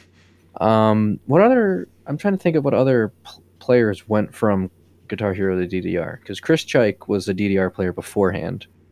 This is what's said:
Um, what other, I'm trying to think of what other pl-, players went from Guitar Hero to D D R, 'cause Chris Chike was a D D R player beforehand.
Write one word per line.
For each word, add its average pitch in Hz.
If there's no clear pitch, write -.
Um, 110
what 156
other, 214
I'm 143
trying 196
to 185
think 165
of 143
what 139
other 123
pl-, -
players 117
went 107
from 98
Guitar 101
Hero 95
to 90
D 92
D 90
R, 82
'cause 98
Chris -
Chike 113
was 98
a 98
D 101
D 95
R 92
player 90
beforehand. 92